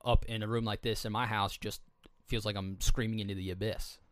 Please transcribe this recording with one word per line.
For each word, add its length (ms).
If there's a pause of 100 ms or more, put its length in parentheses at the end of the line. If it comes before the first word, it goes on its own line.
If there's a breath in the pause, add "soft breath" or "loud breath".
up 220
in 160
a 60
room 160
like 180
this 220
in 80
my 140
house 300
just 240 (460)
feels 180
like 120
I'm 240
screaming 400
into 140
the 160
abyss, 480 (140)